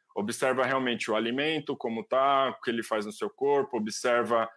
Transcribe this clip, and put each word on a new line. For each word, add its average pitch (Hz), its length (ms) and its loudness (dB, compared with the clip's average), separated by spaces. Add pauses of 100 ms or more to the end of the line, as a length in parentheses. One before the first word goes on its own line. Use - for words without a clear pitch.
(140)
observa 123 500 0
realmente 127 460 0
o 107 60 2
alimento, 143 600 -2
como 113 280 -4
tá, 135 460 2
o 107 100 -12
que - 100 -4
ele 117 120 -2
faz 107 240 -2
no 107 60 -10
seu 104 180 -6
corpo, 139 460 0
observa 113 800 0